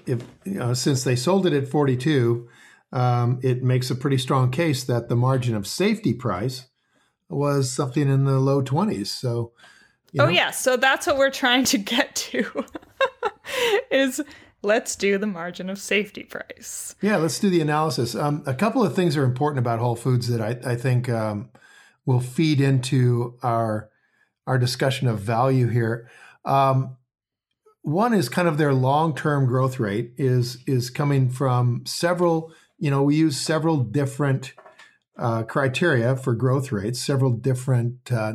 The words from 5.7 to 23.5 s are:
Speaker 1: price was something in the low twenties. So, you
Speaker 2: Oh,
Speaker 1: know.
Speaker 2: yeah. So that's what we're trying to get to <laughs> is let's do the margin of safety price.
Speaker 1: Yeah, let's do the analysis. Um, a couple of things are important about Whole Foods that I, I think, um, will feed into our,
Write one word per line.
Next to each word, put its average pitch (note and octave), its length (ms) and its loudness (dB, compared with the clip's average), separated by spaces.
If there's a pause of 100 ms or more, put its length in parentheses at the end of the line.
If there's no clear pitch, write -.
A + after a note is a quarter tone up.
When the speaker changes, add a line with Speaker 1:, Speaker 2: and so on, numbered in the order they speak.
Speaker 1:
price G#2+ 520 -4 (640)
was C#3+ 420 -2
something C#3+ 380 0
in C3+ 160 2
the C3+ 120 2
low C3+ 240 2
twenties. C3+ 480 -2
So, A#2 440 -4 (580)
you E3+ 100 0
Speaker 2:
Oh, D4 40 6
Speaker 1:
know. E4 60 2
Speaker 2:
yeah. D4 200 2
So - 240 0
that's C4 320 2
what D4 100 2
we're C4+ 140 4
trying C4 320 2
to - 140 2
get A#3 380 -2
to - 500 -6 (580)
<laughs> A#4+ 680 -2
is C4+ 320 0 (400)
let's G#3+ 360 0
do G3 200 0
the G#3 100 -4
margin F3 420 -10
of G3 100 -10
safety G3 440 -4
price. - 800 -14
Speaker 1:
Yeah, G3+ 140 2
let's D#3+ 240 0
do G3+ 100 2
the F3 120 4
analysis. D3+ 520 0
Um, D3 320 -2
a C3+ 80 -2
couple A3+ 300 0
of D#3 100 0
things F3 220 2
are D3+ 80 2
important C3 360 0
about A#2 200 0
Whole A#2+ 160 0
Foods A#2+ 320 0
that A#2+ 140 -2
I, A#2+ 300 -4
I A#2 40 0
think, B2 320 0
um, G#2+ 420 -4 (560)
will B2 140 2
feed D3+ 400 0
into B2+ 840 2
our, A2+ 480 -2 (560)